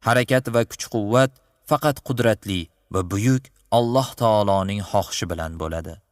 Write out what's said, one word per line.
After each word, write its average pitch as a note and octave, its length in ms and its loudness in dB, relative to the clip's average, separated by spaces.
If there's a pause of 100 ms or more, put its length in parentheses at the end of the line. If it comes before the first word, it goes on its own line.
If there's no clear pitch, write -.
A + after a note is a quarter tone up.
Harakat B2 460 2
va A#2 160 2
kuch-quvvat A#2 680 -2 (360)
faqat D3 320 0
qudratli A2 600 -2 (280)
va F#2 140 -2
buyuk A2 420 0 (260)
Alloh A#2+ 460 2
taoloning G2+ 640 2
xohishi F#2+ 480 -4
bilan E2 320 -6
bo'ladi. E2 340 -8 (180)